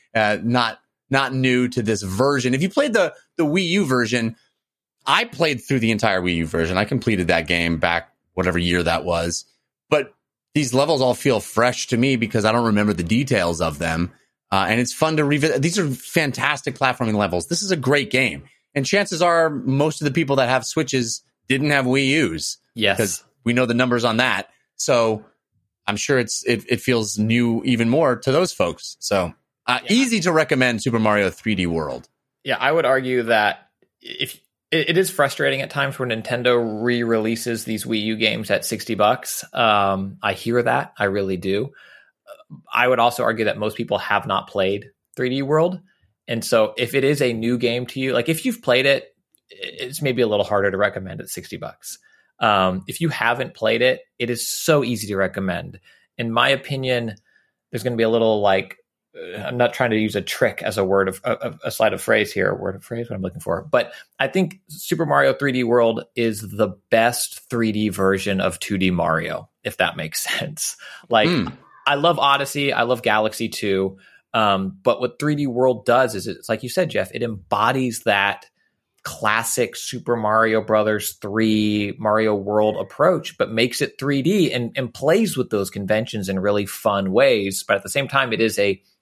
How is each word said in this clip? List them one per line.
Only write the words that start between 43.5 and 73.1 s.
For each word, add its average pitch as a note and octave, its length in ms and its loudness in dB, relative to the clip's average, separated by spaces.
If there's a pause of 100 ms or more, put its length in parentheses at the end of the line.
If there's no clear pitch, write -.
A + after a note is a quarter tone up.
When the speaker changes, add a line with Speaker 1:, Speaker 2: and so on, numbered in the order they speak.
Speaker 2:
most G#2+ 180 -4
people G2+ 220 -2
have G#2 280 -2
not G2 220 -2
played G2+ 420 -2 (260)
three B2+ 140 -2
D C3+ 120 -4
World. D#3+ 380 0 (480)
And A2+ 160 -4
so A2 320 2
if B2 180 -2
it C3+ 100 2
is C#3+ 180 2
a B2 100 0
new A#2 260 -2
game A#2+ 280 -2
to - 140 -10
you, C3 120 -2
like, B2 160 0
if D#3+ 160 -2
you've B3+ 160 -2
played C3 260 4
it, C3+ 280 0 (340)
it's B2+ 540 -10
maybe B2+ 200 0
a A#2 40 2
little G#2 180 2
harder G2 280 0
to F#2+ 40 -4
recommend F#2+ 440 -4
at - 80 -14
sixty - 280 -12
bucks. - 420 -14 (400)
Um, F#2+ 480 2
if - 140 -10
you E3 80 0
haven't B2 460 -2
played A2+ 260 0
it, B2+ 220 2 (160)
it A#2+ 100 -4
is A#2+ 180 -4
so D3 380 0
easy A2 240 -4
to G2+ 80 -2
recommend. F#2 640 -4 (380)
In A#2 120 -4
my A#2+ 200 2
opinion, B2+ 640 -2 (560)
there's A#2+ 120 -8
gonna A#2+ 140 -2
be A2+ 60 2
a A2 80 4
little, A2+ 320 4
like, F#2+ 340 2 (400)
uh, F2 220 -12
I'm B2 180 -6
not B2 160 4
trying A#2+ 200 0
to G#2+ 60 2
use G#2+ 180 0
a G2+ 40 -2
trick - 420 -2
as G#2+ 140 -4
a G2 80 2
word G2 240 2
of, F#2+ 160 -8
a, B2 80 -2
a, - 320 -8
a - 60 -4
sleight G#2+ 240 2
of - 80 -8
phrase G#2+ 320 0
here, G2 160 0
a G2 40 -2
word G2 220 -6
of - 80 -18
phrase, A#2 240 -8
what G#2+ 80 -8
I'm F#2+ 60 -8
looking F#2 180 -8
for. F#2 220 -4
But - 320 0 (240)
I - 100 0
think - 400 -2
Super D#3+ 380 -4
Mario C#3+ 260 4
three C#3 200 -2
D B2+ 120 0
World A#2 400 2 (100)
is A2+ 280 -2
the G#2 340 -2 (140)
best - 580 0
three A#2 240 0
D G#2+ 160 0
version F#2+ 540 0
of F#2 180 -2
two - 160 -4
D F#2 140 2
Mario, E2 580 -2 (160)
if - 140 -8
that E2 180 0
makes D#2+ 280 -8
<laughs> - 140 -6
sense. - 380 -8 (320)
Like, A2+ 220 4
Speaker 1:
Hmm. B2 160 0 (400)
Speaker 2:
I C#3+ 80 2
love D3+ 240 2
Odyssey, C#3 540 2
I - 100 2
love A#2+ 200 0
Galaxy A2 460 0